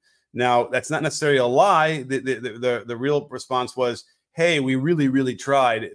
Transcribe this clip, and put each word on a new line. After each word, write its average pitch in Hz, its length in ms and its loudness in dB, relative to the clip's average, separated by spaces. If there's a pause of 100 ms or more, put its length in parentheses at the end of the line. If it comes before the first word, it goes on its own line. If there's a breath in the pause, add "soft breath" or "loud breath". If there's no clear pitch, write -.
(340)
Now, 120 300 2
that's 131 260 -4
not 156 120 -2
necessarily 147 360 0
a 123 80 2
lie. 156 560 2
The, 127 160 -4
the, 131 160 -4
the, 113 240 -8
the, 120 280 -2
the 117 100 -8
real 143 320 -2
response 127 480 -6
was, 127 280 -2 (280)
"Hey, 165 260 2
we 131 160 0
really, 143 340 2
really 131 280 2
tried. 120 580 0